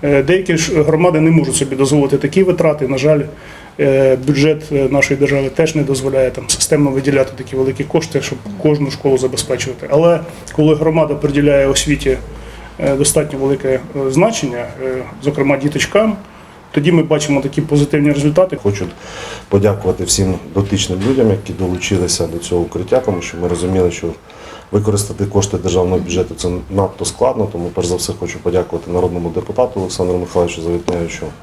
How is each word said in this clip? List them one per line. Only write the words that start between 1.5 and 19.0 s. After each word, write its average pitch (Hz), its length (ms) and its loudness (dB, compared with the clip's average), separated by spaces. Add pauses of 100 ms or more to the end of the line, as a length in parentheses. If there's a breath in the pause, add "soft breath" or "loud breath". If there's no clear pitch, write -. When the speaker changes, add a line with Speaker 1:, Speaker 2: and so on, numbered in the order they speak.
Speaker 1:
собі 135 200 -2
дозволити 139 420 2
такі 190 260 2
витрати. 165 440 2
На 135 100 -2
жаль, 147 240 4 (580 loud breath)
е, 135 380 4 (100)
бюджет, 147 440 2
е, 139 200 2
нашої 139 280 2
держави 139 300 2
теж 156 260 0
не 151 80 2
дозволяє 131 480 0
там 127 160 -8
системно 147 440 2
виділяти 135 460 2
такі 131 180 -10
великі 131 280 0
кошти, 151 380 0
щоб - 160 -8 (240)
кожну 147 300 2
школу 135 260 0
забезпечувати. 127 760 -4
Але 165 280 4 (360 loud breath)
коли 156 200 6
громада 156 400 2
приділяє 143 520 4
освіті, 135 500 0 (640 loud breath)
е, 139 160 0
достатньо 147 440 0
велике, 135 300 0
е, 131 100 2 (320)
значення, 135 540 0 (180)
е, 131 200 -4 (200)
зокрема 143 340 0
діточкам, 190 580 0 (560 loud breath)
тоді 151 200 2
ми 165 120 4
бачимо 147 380 0
такі 143 200 -2
позитивні 147 500 2
результати. 151 520 2
Speaker 2:
Хочу 101 220 0 (640 loud breath)